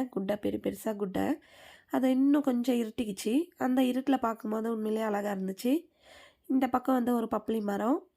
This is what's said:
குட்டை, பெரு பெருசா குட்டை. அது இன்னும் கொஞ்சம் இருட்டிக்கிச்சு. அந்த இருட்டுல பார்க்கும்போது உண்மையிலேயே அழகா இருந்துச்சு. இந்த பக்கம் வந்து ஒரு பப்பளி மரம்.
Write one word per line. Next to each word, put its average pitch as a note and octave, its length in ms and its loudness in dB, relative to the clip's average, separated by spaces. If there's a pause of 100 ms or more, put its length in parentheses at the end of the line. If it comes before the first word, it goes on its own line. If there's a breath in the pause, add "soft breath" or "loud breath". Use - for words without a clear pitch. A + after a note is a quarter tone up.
(120)
குட்டை, G3 260 -2
பெரு G3+ 220 -4
பெருசா G3+ 360 -4
குட்டை. G3 300 -2 (680 loud breath)
அது C4 180 2
இன்னும் C#4 360 4
கொஞ்சம் A#3+ 340 2
இருட்டிக்கிச்சு. G#3+ 520 -4 (240)
அந்த B3+ 260 0
இருட்டுல B3+ 360 2
பார்க்கும்போது A3 520 -2
உண்மையிலேயே A3 380 -2
அழகா G3+ 240 -2
இருந்துச்சு. F#3+ 400 -2 (760 loud breath)
இந்த C4+ 180 2
பக்கம் B3+ 320 0
வந்து A#3+ 160 2
ஒரு A3+ 120 0
பப்பளி A3 360 -2
மரம். G3+ 360 0 (180)